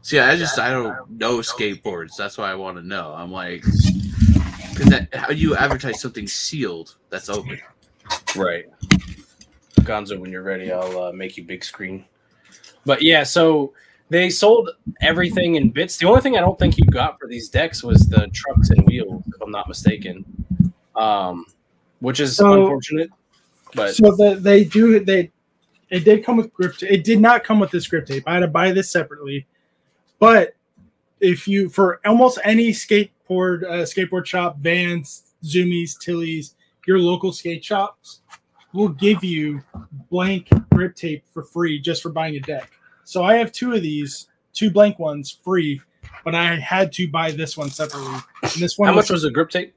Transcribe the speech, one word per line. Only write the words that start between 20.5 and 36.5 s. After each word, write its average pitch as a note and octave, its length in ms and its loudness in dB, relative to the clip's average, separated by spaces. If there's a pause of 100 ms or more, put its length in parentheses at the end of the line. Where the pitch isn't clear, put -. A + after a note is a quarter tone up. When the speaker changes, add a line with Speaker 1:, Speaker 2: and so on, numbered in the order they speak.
Speaker 2:
Um, F#2+ 500 -2 (540)
which C3 200 -4
is C3 180 -2
Speaker 3:
So G3+ 260 6
Speaker 2:
unfortunate. D#3 480 -2 (640)
But - 180 -2
Speaker 3:
so G#3 220 8
the, G3+ 240 4
they G3+ 240 6
do, A3 400 4
they, F#3 260 0 (640)
it F3+ 120 -2
did G#3+ 220 6
come A#3+ 120 0
with A3+ 160 -2
grip - 240 -4
ta-, F#3 120 -10
it G3 140 4
did A3 180 4
not A#3 220 6
come G#3+ 160 2
with F#3+ 100 2
this F3 180 -4
grip D#3+ 200 -4
tape. C3+ 180 -6
I E3 100 -4
had F3+ 40 0
to F3+ 80 0
buy E3 240 0
this F#3+ 180 -2
separately. C#3+ 560 -6 (720)
But G#3+ 360 4 (680)
if F3+ 260 0
you, G3 220 0
for F3+ 360 0
almost B3 380 4
any A3+ 280 2
skateboard, F#3 920 -2
uh, F3 220 -4
skateboard F3+ 400 -4
shop, F3 340 -4
Vans, E3+ 640 -4 (200)
Zoomies, F3 540 -2
Tilly's, E3 580 -8 (320)